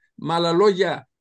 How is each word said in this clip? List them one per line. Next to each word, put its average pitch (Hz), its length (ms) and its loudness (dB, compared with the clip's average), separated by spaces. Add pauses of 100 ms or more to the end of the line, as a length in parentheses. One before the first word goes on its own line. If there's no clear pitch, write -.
(140)
με 156 200 -8
άλλα 170 180 0
λόγια, 180 580 0 (120)